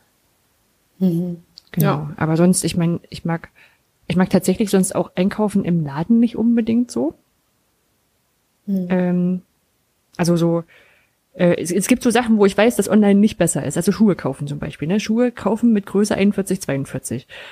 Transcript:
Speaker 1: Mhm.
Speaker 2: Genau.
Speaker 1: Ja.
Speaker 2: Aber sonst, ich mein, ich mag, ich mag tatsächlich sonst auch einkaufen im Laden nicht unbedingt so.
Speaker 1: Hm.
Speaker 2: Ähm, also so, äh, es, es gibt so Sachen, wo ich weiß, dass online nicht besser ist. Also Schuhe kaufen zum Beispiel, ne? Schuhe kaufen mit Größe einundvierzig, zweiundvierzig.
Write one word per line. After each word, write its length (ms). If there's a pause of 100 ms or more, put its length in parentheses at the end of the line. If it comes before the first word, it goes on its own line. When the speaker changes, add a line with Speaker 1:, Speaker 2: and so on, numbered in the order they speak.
(960)
Speaker 1:
Mhm. 460 (300)
Speaker 2:
Genau. 120
Speaker 1:
Ja. 300
Speaker 2:
Aber 220
sonst, 260
ich 140
mein, 220 (100)
ich 160
mag, 240 (580)
ich 80
mag 140
tatsächlich 420
sonst 240
auch 200
einkaufen 500
im 200
Laden 340
nicht 160
unbedingt 540
so. 240 (1500)
Speaker 1:
Hm. 240
Speaker 2:
Ähm, 520 (760)
also 200
so, 280 (720)
äh, 260
es, 80
es 180
gibt 140
so 80
Sachen, 300
wo 80
ich 100
weiß, 180
dass 140
online 300
nicht 180
besser 280
ist. 120
Also 140
Schuhe 240
kaufen 320
zum 100
Beispiel, 300
ne? 120
Schuhe 320
kaufen 420
mit 120
Größe 300
einundvierzig, 460
zweiundvierzig. 640 (240)